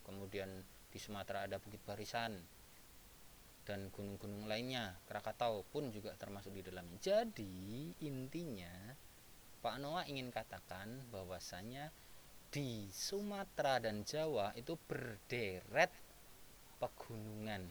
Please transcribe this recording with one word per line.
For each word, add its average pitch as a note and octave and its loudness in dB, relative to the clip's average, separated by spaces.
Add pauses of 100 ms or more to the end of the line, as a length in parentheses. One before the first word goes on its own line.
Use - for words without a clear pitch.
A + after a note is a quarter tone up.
Kemudian G2 -2 (400)
di F#2+ -6
Sumatera G2 0
ada G2 2
Bukit G2+ -4
Barisan G#2+ 2 (1300)
dan G2 -2
gunung-gunung G2+ -4
lainnya, A2+ 0 (100)
Krakatau G#2+ 4
pun C#3+ 2
juga G2+ -4
termasuk G2 -4
di F#2+ -4
dalamnya. F2+ -6
Jadi C#3 4 (100)
intinya C3 -2 (880)
Pak A#2 2
Noah D3+ 2
ingin B2+ 0
katakan A2 -4
bahwasanya F#2+ -4 (580)
di A2+ 2
Sumatera G3 4
dan G#2 4
Jawa C#3 4
itu D#3+ 0
berderet A#2 4 (880)
pegunungan G#2+ -2